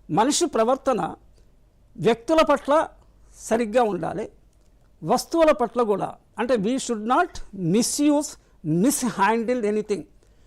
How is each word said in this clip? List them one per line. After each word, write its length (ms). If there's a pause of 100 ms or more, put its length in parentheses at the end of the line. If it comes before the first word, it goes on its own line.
(100)
మనిషి 360
ప్రవర్తన 680 (800)
వ్యక్తుల 460
పట్ల 460 (520)
సరిగ్గా 420
ఉండాలి, 500 (720)
వస్తువుల 460
పట్ల 320
కూడా. 320 (240)
అంటే 160
we 220
should 300
not 540
misuse, 680 (380)
mishandle 920
anything. 420 (440)